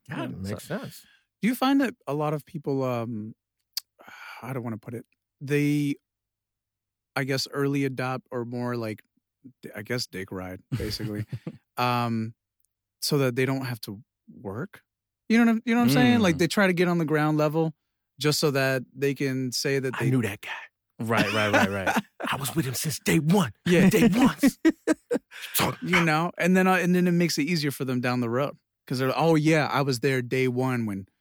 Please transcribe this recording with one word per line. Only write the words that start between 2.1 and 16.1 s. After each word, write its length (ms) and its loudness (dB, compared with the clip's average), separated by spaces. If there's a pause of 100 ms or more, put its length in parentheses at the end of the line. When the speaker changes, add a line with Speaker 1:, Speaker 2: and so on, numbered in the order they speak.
Speaker 2:
lot 200 -2
of 120 -6
people, 400 -4
um, 500 -6 (640)
<sighs> 440 -20
I 100 -10
don't 100 -8
wanna 140 -8
put 180 -14
it, 100 -12 (360)
they, 540 0 (1200)
I 80 -2
guess, 280 -4
early 340 0
adopt 460 -6
or 140 -4
more 300 -6
like, 280 -6 (580)
d-, 140 -14
I 80 -10
guess, 240 -4
dick 240 -10
ride, 300 -10 (140)
basically, 500 -6 (260)
Speaker 3:
<laughs> 260 -20
Speaker 2:
um, 560 -2 (680)
so 180 -2
that 160 0
they 100 0
don't 200 -2
have 160 -8
to 200 -14 (400)
work? 420 -12 (460)
You 100 4
know 60 6
what 60 4
I'm, 140 0
you 100 0
know 60 2
what 40 4
I'm 80 4
saying? 280 4